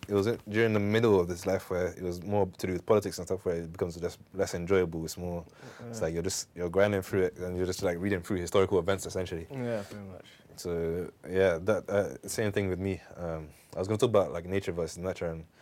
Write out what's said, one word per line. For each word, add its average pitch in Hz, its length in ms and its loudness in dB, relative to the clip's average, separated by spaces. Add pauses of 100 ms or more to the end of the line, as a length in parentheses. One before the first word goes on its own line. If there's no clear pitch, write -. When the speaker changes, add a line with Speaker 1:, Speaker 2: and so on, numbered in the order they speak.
Speaker 1:
it 101 60 0
was 101 140 4
in, 117 100 0 (100)
during 110 260 4
the 107 60 4
middle 104 380 6
of 87 80 4
this 87 180 -6
life 95 260 0
where 90 180 0
it 85 140 -10
was 87 200 -4
more 101 240 2 (120)
to - 100 -6
do 92 40 0
with 90 140 -4
politics 101 320 2
and 87 80 -8
stuff, 92 180 -4
where 87 120 0
it 82 160 -6
becomes 87 240 -4
just 85 220 -6 (140)
less 95 220 -2
enjoyable. 87 500 2
It's 80 140 -8
more, 87 260 -6 (440)
it's - 100 -10
Speaker 2:
Yeah. - 60 -2
Speaker 1:
like 80 100 0
you're 85 80 -2
just, - 320 -4
you're 87 160 -2
grinding 98 320 4
through 95 200 0
it, 90 160 0
and 90 180 -6
you're 92 100 0
just, 90 160 -2
like, 90 160 0
reading 95 240 0
through 101 160 -2
historical 95 400 4
events, 92 280 0
essentially. 87 440 -6
Speaker 2:
Yeah, 120 320 -4
pretty 101 240 -12
much. 95 200 -16 (340)
Speaker 1:
So, 85 500 -2 (180)
yeah, 92 300 4 (100)
that, 104 200 2
uh, 95 400 0
same 107 240 0
thing 101 160 2
with 90 100 0
me. 95 220 -2 (160)
Um, 80 320 -6 (260)
I - 40 -10
was 92 100 -2
gonna 110 100 2
talk 120 120 4
about, 98 220 4
like, 85 120 -6
nature 95 280 -2
versus 82 260 -4
nurture, 87 320 -4
and 82 140 -8 (180)